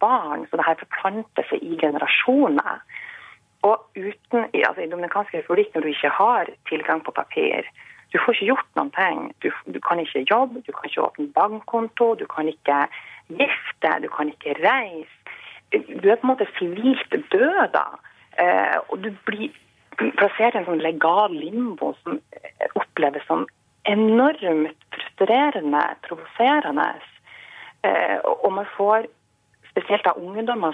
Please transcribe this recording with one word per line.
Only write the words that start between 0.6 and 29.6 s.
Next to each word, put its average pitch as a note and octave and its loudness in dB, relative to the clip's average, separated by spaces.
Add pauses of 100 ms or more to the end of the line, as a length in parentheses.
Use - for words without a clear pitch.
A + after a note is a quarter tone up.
her D#3+ 2
forplanter - -4
seg - -2
i E3 -6
generasjoner. D#3 2 (800)
Og G#3 4 (160)
uten, G#3 -4
i, - 0
altså, - 2
i D#3+ -8
Dominikansk F3 -4
Republikk, G3 2
når D#3 -4
du D3+ 0
ikke C#3+ 0
har G#3+ 4 (180)
tilgang D#3+ -2
på - -8
papir, - -2 (480)
du - 2
får A3+ 2
ikke G3+ 0
gjort C4 0
noen C#3+ -2
ting. F#3+ -2 (160)
Du, - -2 (240)
du - -8
kan E3+ 0
ikke C#3 -4
jobbe, B3 2
du - -10
kan - -10
ikke - 0
åpne - -8
bankkonto, A3 0 (100)
du - -6
kan D#3 -4
ikke C#3+ 0 (500)
gifte, - -2
du - -10
kan D3+ -4
ikke C#3+ -6
reise. F#3+ -4 (340)
Du - 2
er A#3 4
på B3+ 0
en C4 4
måte A3+ -2
sivilt G3+ 0 (160)
død C#4+ 4
da. - 2 (480)
Eh, F#3 4 (140)
og F#3 -4
du G3+ -8 (100)
blir G#3+ -6 (640)
plassert A3 2
i - 0
en F3 -6
sånn D#3+ 0
legal E3 2
limbo E3+ -4
som F3 -6 (540)
oppleves C#3+ -2
som E3+ 0 (380)
enormt G#3+ 2
frustrerende, G3+ 2 (240)
provoserende. E3+ 0 (1000)
Eh, - 2
og, - 0
og F#3+ 0
man G3+ -4 (100)
får A3 2 (580)